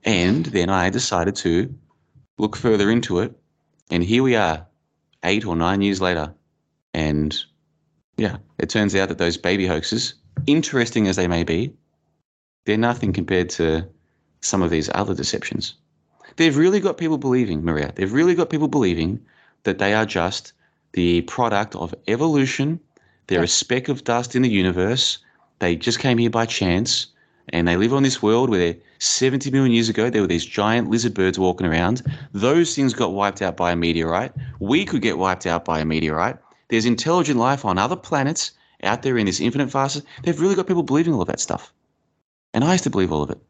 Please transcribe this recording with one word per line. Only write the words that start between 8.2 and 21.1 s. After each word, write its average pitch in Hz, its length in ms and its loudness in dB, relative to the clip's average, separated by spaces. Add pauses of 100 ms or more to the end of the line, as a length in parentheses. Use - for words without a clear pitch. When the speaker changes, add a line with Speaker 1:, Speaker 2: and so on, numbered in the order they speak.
Speaker 1:
it - 120 -4
turns 104 240 2
out 95 140 2
that 82 100 -6
those 85 180 0
baby 92 300 0
hoaxes, 90 480 -4 (320)
interesting 120 600 0
as 92 80 0
they 92 120 0
may 85 160 0
be, 90 280 -2 (920)
they're 104 140 0
nothing 117 340 0
compared 90 380 0
to 80 360 0 (540)
some 95 220 -2
of 85 80 0
these 78 240 -2
other 95 200 -2
deceptions. - 600 -6 (640)
They've 160 200 4
really 185 240 4
got 180 160 -2
people 156 220 -2
believing, 123 460 0
Maria, 76 300 -2
they've 95 180 -2
really 170 220 4
got 165 160 0
people 151 180 0
believing 92 520 0 (440)
that 98 140 0
they 101 160 2
are 110 120 2
just 95 460 -4 (400)
the 87 300 2